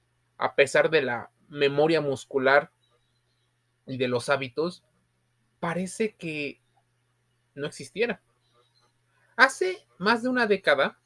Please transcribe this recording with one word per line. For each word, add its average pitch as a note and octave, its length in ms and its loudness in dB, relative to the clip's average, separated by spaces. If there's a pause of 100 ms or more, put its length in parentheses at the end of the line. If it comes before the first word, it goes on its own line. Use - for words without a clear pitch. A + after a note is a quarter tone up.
(400)
a - 160 -4
pesar D3 340 4
de D#3 140 2
la A#2+ 260 -6 (180)
memoria D3 540 2
muscular C3+ 720 0 (1120)
y C3 120 -8
de B2 100 0
los B2 220 -2
hábitos, C#3+ 540 -4 (760)
parece F3+ 560 -4
que D3+ 440 -8 (920)
no C#3+ 140 -8
existiera. F#3+ 560 -8 (1120)
Hace F4 500 0 (140)
más A3 240 0
de B3+ 60 -2
una B3 180 0
década D#3+ 580 2